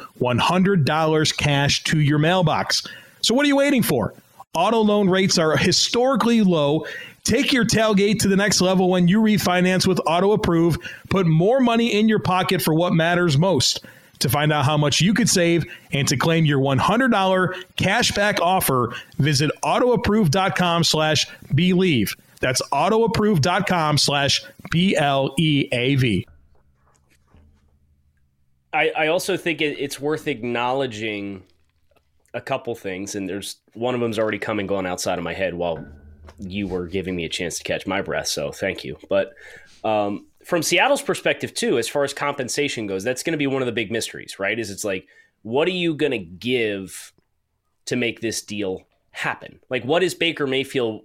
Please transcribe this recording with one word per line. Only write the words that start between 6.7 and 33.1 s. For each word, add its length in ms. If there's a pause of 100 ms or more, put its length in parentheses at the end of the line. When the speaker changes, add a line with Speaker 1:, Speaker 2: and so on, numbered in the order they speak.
Speaker 1:
Take 300
your 140
tailgate 540
to 80
the 80
next 260
level 260
when 180
you 140
refinance 680
with 200
Auto 260
Approve. 460 (320)
Put 160
more 340
money 320
in 160
your 100
pocket 440
for 100
what 220
matters 420
most. 480 (360)
To 100
find 220
out 120
how 140
much 240
you 100
could 160
save 380 (260)
and 160
to 80
claim 300
your 140
one 180
hundred 320
dollar 440 (220)
cashback 640
offer, 540 (240)
visit 320 (120)
auto 300
approve 380
dot 260
com 260
slash 440 (280)
believe. 600 (240)
That's 220 (100)
auto 320
approve 380
dot 240
com 320
slash 440 (280)
B 260
L 420
E 340
A 240
V. 300 (2500)
Speaker 2:
I, 240
I 120
also 280
think 240
it, 180
it's 220
worth 260
acknowledging 1160 (880)
a 80
couple 340
things, 400